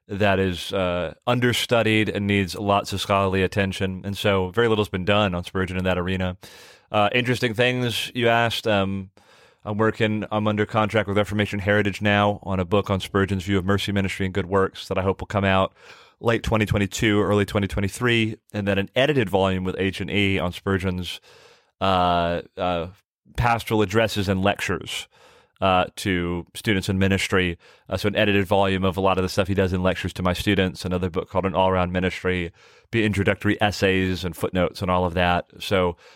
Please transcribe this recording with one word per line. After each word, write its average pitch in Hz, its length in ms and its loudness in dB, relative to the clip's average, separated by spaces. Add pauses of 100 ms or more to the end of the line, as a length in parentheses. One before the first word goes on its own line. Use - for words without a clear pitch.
that 98 320 2
is, 92 340 -2
uh, 87 400 -2 (120)
understudied 113 840 2
and 101 180 -4
needs 98 280 0
lots 101 380 0
of 98 80 -4
scholarly 98 420 0
attention. 95 640 -2
And 98 120 -6
so 95 320 0
very 117 180 2
little's 107 220 2
been 92 160 -4
done 101 300 2
on 87 80 -4
Spurgeon 92 340 -4
in 92 60 -2
that 92 140 0
arena. 92 400 -2 (540)
Uh, 104 220 2
interesting 123 400 0
things 123 600 -2
you 117 160 2
asked. 117 380 0
Um, 98 420 0 (580)
I'm 104 100 -4
working, 107 540 0
I'm 107 160 0
under 107 200 0
contract 107 400 0
with 101 100 0
Reformation 104 420 0
Heritage 101 400 2
now 104 440 2
on 95 160 -2
a 90 60 0
book 98 260 0
on 95 80 0
Spurgeon's 95 460 0
view 98 120 2
of 87 80 0
mercy 101 260 0
ministry 98 360 -2
and 90 60 -8
good 92 120 -2
works 95 420 -2
that 95 100 -4
I 95 40 2
hope 95 200 0
will - 60 -10
come 98 160 -2
out 95 300 2 (460)
late 117 240 0
twenty 110 240 0
twenty-two, 104 540 0
early 101 240 2
twenty 98 220 -2
twenty-three, 110 680 -2 (160)
and 101 140 -4
then 98 100 0
an 98 180 -2
edited 131 320 2
volume 95 360 0
with 92 160 -4
H 95 220 -2
and 87 100 -8
E 98 260 2
on 87 140 -2
Spurgeon's, 92 680 -4 (640)
uh, 87 640 2 (120)
uh, 90 320 -2 (480)
pastoral 117 460 0
addresses 104 480 0
and 95 140 0
lectures, - 640 -4 (540)
uh, 92 240 4 (100)
to 87 580 -2
students 98 340 -2
in 95 120 0
ministry. 95 580 2 (320)
Uh, 92 80 -2
so 107 100 -4
an 101 80 -2
edited 101 300 2
volume 98 400 2
of 90 120 0
a 98 40 0
lot 95 160 2
of 92 60 2
the 90 60 -2
stuff 98 180 -2
he 101 80 -2
does 92 180 2
in 90 80 0
lectures 92 320 -2
to - 80 -8
my 90 120 0
students, 92 520 0
another 92 240 -2
book 82 200 -4
called 92 160 -2
An 90 100 -4
All-Around 92 360 2
Ministry, 90 600 -2 (400)
be 113 120 2
introductory 101 560 0
essays 95 640 0
and 87 120 -6
footnotes - 460 -2
and 92 100 0
all 90 140 2
of 85 100 -4
that. 87 300 2 (140)
So 90 380 0 (180)